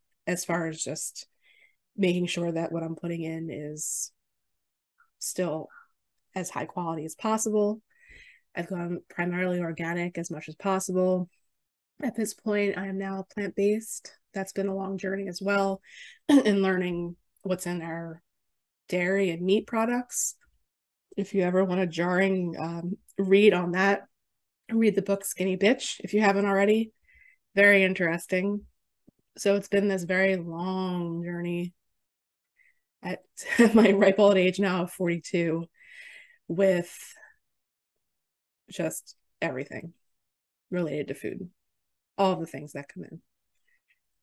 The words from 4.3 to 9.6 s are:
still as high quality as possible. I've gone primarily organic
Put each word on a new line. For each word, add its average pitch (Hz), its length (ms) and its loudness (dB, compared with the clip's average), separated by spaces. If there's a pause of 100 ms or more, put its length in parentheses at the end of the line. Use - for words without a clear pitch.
still 160 500 -6 (640)
as 180 160 -8
high - 160 -6
quality 165 400 -6
as 160 100 -12
possible. 214 680 -2 (720)
I've 175 140 -8
gone 175 400 -6
primarily 180 500 -2
organic 170 580 -4